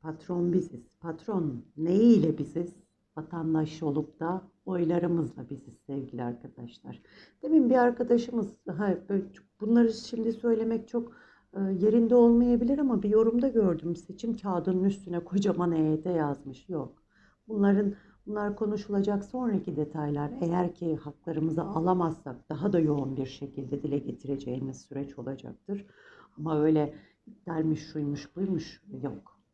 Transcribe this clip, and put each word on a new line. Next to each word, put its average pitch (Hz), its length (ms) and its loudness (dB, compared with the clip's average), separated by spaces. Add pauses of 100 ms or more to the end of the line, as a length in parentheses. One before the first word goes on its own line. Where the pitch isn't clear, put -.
Patron 175 520 -4
biziz. - 300 -2 (180)
Patron 165 640 -4 (120)
neyiyle 175 600 6
biziz? 170 340 -6 (440)
Vatandaş 160 640 -4
olup 151 380 -4
da 180 220 -4 (240)
oylarımızla 170 840 0
biziz - 240 -14 (120)
sevgili 135 360 -8
arkadaşlar. - 800 -12 (400)
Demin 302 280 4
bir 254 40 6
arkadaşımız, 240 840 2 (120)
ha, 185 260 0 (140)
böyle 196 240 -2
çok, - 140 -20 (140)
bunları 226 320 4
şimdi 226 400 -4
söylemek 226 560 -2
çok, 233 240 -6 (440)
e, 196 40 -4
yerinde 214 540 4
olmayabilir 240 640 6
ama 262 240 2
bir 208 60 0
yorumda 226 400 4
gördüm. 175 480 2
Seçim 226 400 -8
kağıdının 185 480 0
üstüne 175 360 -2
kocaman 175 520 0
E 156 180 2
Y 156 100 0
T 180 100 -4
yazmış. 143 580 -4
Yok. 156 340 -8 (460)
Bunların, 202 460 2 (320)
bunlar 208 300 -4
konuşulacak 202 680 -2
sonraki 226 520 -4
detaylar. 147 540 -4 (100)
Eğer 175 340 -2
ki 165 220 -4
haklarımızı 156 680 -4
alamazsak 165 880 -2
daha 156 240 -2
da 175 80 4
yoğun 143 360 0
bir 131 100 -4
şekilde 139 560 -10
dile 143 160 -4
getireceğimiz 131 800 -8
süreç 139 380 -12
olacaktır. 135 680 -10 (500)
Ama 151 240 -2
öyle 151 340 2 (320)
iptalmiş, 160 600 -4
şuymuş, 147 500 -6
buymuş 190 460 -4 (200)
yok. - 320 -10 (200)